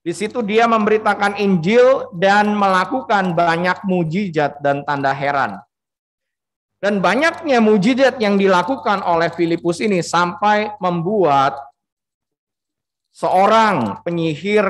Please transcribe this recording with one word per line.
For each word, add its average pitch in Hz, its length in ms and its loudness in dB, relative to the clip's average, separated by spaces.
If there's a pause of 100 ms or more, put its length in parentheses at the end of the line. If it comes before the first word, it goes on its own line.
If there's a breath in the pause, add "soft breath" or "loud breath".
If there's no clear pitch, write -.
di 165 80 -8
situ 214 320 -6
dia 220 240 2
memberitakan 208 720 0
Injil 208 800 2
dan 208 400 2
melakukan 196 800 0
banyak 170 480 0
mujizat 170 800 -2
dan 143 240 0
tanda 139 240 -2
heran. 135 480 -4 (1200)
Dan 202 160 0
banyaknya 254 640 0
mujizat 240 560 2
yang 202 240 0
dilakukan 196 640 0
oleh 170 280 0
Filipus 170 520 -2
ini 190 160 0
sampai 208 800 -2
membuat 170 840 0 (1500)
seorang 185 880 2
penyihir 175 640 -2